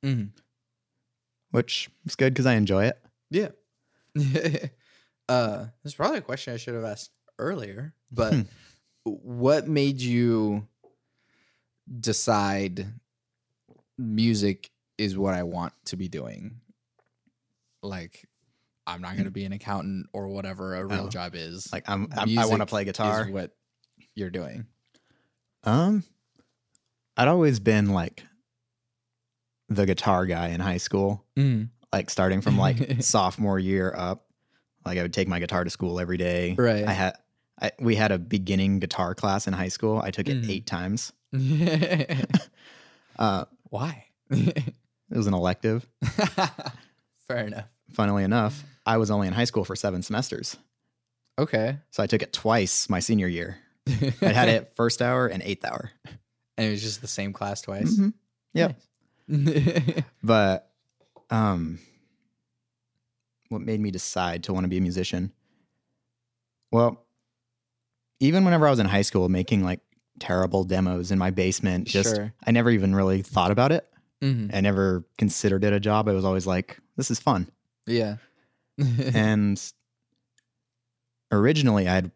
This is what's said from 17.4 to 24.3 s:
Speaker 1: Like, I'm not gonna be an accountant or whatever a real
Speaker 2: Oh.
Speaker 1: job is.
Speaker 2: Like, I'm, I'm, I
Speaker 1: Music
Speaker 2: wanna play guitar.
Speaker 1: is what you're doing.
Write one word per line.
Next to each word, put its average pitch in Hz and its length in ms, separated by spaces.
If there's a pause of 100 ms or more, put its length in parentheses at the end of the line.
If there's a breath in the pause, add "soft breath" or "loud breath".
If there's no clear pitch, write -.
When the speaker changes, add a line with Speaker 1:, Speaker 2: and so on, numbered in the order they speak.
Speaker 1:
Like, 92 460 (580)
I'm 87 160
not 90 160
gonna 95 140
be 98 140
an 95 60
accountant 98 640
or 101 140
whatever 95 480
a 95 100
real 98 200
Speaker 2:
Oh. 98 40
Speaker 1:
job 90 240
is. 85 400
Speaker 2:
Like, - 160
I'm, 101 220
I'm, 110 80
I 101 60
Speaker 1:
Music 110 260
Speaker 2:
wanna 107 160
play 104 180
guitar. 107 400
Speaker 1:
is 98 60
what 95 240 (580)
you're 98 160
doing. 92 380 (960)